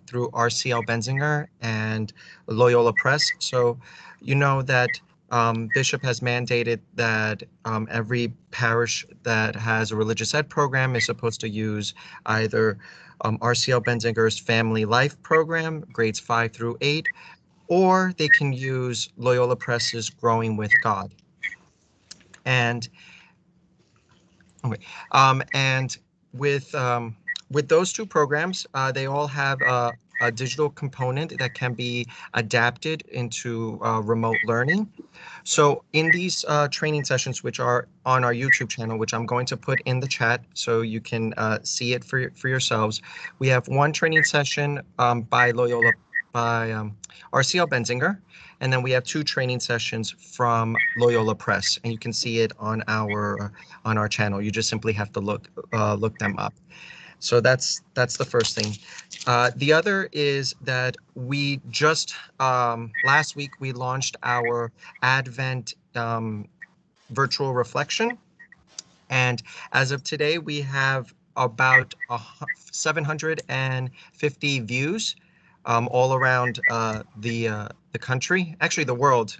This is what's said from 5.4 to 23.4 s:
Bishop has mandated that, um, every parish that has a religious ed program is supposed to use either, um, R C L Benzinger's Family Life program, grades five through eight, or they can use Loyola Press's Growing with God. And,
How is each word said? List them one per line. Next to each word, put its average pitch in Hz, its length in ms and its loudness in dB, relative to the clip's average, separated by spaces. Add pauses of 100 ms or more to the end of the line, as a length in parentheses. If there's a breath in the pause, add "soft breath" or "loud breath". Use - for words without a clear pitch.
Bishop 135 260 0
has 120 200 -2
mandated 120 580 0 (160)
that, 110 480 0 (200)
um, 110 280 -2
every 117 420 -2 (160)
parish 117 560 0 (160)
that 110 340 0
has 110 360 -2
a 113 40 -4
religious 110 380 0
ed 151 160 0
program 131 460 0
is 113 100 0
supposed - 360 -4
to 113 60 -6
use 107 460 -4 (320 loud breath)
either, 110 540 2 (420 loud breath)
um, 110 180 0
R 120 140 2
C 123 180 0
L 123 80 4
Benzinger's 113 600 0
Family 113 460 2
Life 123 360 2
program, 160 600 0 (120)
grades 110 240 0
five 117 340 0
through 117 300 -6
eight, 147 240 0 (640 loud breath)
or 185 500 4
they 156 100 2
can 147 240 6
use 127 680 -2
Loyola 123 380 4
Press's 117 540 -2
Growing 113 480 0
with 107 140 0 (100)
God. 98 320 -2 (1300)
And, 120 440 0 (1800 soft breath)